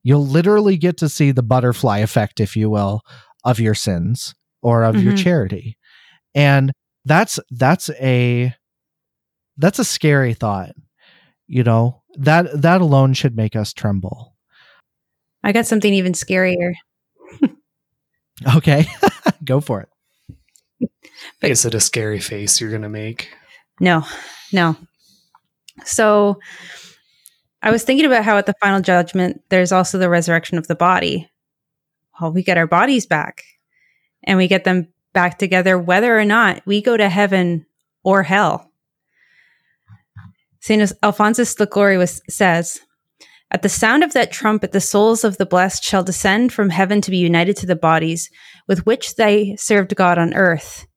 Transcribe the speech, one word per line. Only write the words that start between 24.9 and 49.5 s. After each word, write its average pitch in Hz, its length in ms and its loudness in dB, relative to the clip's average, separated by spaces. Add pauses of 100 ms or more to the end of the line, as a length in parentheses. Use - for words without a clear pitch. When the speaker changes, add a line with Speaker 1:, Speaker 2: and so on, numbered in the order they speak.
Speaker 2:
So 208 540 2 (1200)
I 220 100 -2
was 226 120 0
thinking 277 220 2
about 240 180 2
how 208 140 2
at 196 80 0
the 202 160 -2
final 196 200 2
judgment, 180 680 0
there's 185 220 2
also 185 260 0
the 185 120 0
resurrection 170 480 0
of 160 100 -6
the 165 80 -2
body. 175 540 -2 (880)
Well, 165 120 -4
we 180 120 -2
get 180 140 0
our 165 100 0
bodies 220 380 0
back, - 380 -6 (800)
and 196 140 0
we 185 100 2
get 190 160 0
them 185 240 0 (260)
back 180 240 0
together, 185 400 0
whether 196 400 2
or 208 80 2
not 208 400 2
we 202 160 0
go 233 160 2
to 208 120 2
heaven 185 560 0 (380)
or 190 200 2
hell. 185 480 -2 (1900)
Saint 214 320 0 (120)
Alphonsus 214 560 0
Liguori 202 380 2
was, 180 320 -2
says, 170 500 -2 (720)
"At - 120 -4
the 196 60 0
sound 254 340 2
of 302 100 -2
that 240 180 0
trumpet, 214 400 -2
the 196 100 0
souls 220 420 2
of 202 140 -2
the 190 80 0
blessed 185 380 0
shall 190 200 0
descend 202 500 0
from 202 160 0
heaven 190 320 0
to 185 100 -6
be 185 60 -2
united 175 400 2
to - 80 -10
the 180 100 0
bodies 160 540 -2 (380)
with 190 180 -2
which - 300 -2
they 208 420 2